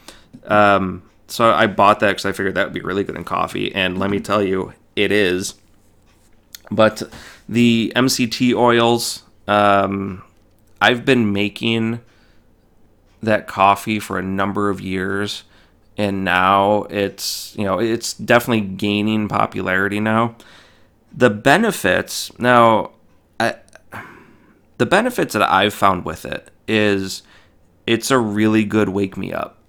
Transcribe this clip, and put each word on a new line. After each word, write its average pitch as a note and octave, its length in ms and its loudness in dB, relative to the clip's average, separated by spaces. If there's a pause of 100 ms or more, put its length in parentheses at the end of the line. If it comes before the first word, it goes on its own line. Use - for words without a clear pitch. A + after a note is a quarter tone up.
(460)
Um, G2 580 2 (240)
so A#2 240 2
I G2+ 160 2
bought G2+ 340 2
that G2+ 140 2
'cause - 100 -10
I G2 60 -2
figured F#2+ 240 -4
that F#2 100 0
would - 80 -12
be - 80 -6
really F#2+ 220 -2
good - 120 -6
in E2+ 80 -10
coffee, F#2 500 -4
and F#2 240 -2
let G2 120 -2
me G2+ 100 -2
tell G#2 220 -2
you, F#2 320 -2 (220)
it G2 160 0
is. G2 440 0 (1120)
But A2 340 0 (440)
the A2+ 480 2
M B2+ 140 2
C B2 180 -2
T B2 260 0
oils, A#2 720 2 (240)
um, G2 760 0 (580)
I've A#2 240 2
been A#2+ 260 2
making A2+ 720 -4 (1200)
that G#2+ 260 0
coffee G2+ 520 2
for F#2+ 200 -6
a F#2 40 -4
number G2 460 -2
of F#2+ 120 -4
years, G2 640 -6 (540)
and G2 260 -2
now G2 640 2
it's, - 680 -6
you G#2+ 60 -4
know, F#2+ 160 -2
it's A#2 340 -4
definitely A#2 480 2
gaining G#2 640 -2
popularity G2+ 720 -2
now. A2+ 360 0 (800)
The B2 140 4
benefits, A2 1080 0
now, A#2 520 4 (480)
I, A#2 160 -2 (1200)
the A#2+ 80 2
benefits G#3 480 0
that G#2 100 2
I've G2 300 2
found F#2 320 0
with D#2 200 -10
it - 240 -12 (180)
is G2+ 540 0 (640)
it's A2+ 240 -2
a C3+ 80 4
really G#2+ 480 2
good G2+ 240 0
wake G2 260 -4
me F#2+ 160 -10
up - 260 -10 (120)